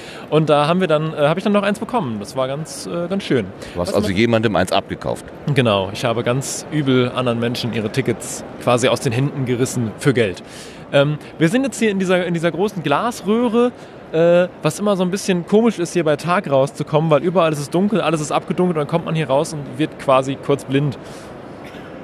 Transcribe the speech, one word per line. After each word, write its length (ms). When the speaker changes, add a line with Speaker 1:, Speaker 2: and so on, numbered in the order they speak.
Speaker 1:
Und 180
da 180
haben 140
wir 80
dann, 240
äh, 160
hab 80
ich 80
dann 80
noch 100
eins 160
bekommen. 420
Das 140
war 140
ganz, 380
äh, 200
ganz 160
schön. 240
Speaker 2:
Du 60
hast 80
Speaker 1:
Was 60
Speaker 2:
also 140
Speaker 1:
man 80
Speaker 2:
jemandem 400
eins 160
abgekauft? 540
Speaker 1:
Genau, 380
ich 140
habe 180
ganz 480
übel 420
anderen 240
Menschen 360
ihre 160
Tickets 540
quasi 240
aus 120
den 120
Händen 320
gerissen 540
für 160
Geld. 280
Ähm, 280
wir 120
sind 140
jetzt 140
hier 120
in 80
dieser, 260
in 80
dieser 180
großen 320
Glasröhre, 880
äh, 380
was 160
immer 180
so 60
ein 80
bisschen 360
komisch 320
ist, 140
hier 100
bei 140
Tag 340
rauszukommen, 600
weil 120
überall 300
ist 60
es 100
dunkel, 320
alles 220
ist 100
abgedunkelt 460
und 20
dann 80
kommt 160
man 100
hier 140
raus 240
und 260
wird 200
quasi 480
kurz 180
blind. 320